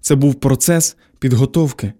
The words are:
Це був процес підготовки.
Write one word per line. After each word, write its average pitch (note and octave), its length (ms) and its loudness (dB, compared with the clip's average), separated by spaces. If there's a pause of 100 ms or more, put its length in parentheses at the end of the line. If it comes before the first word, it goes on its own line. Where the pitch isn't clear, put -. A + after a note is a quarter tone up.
Це - 140 0
був C#3 200 2
процес E3 600 0 (240)
підготовки. C3 800 -2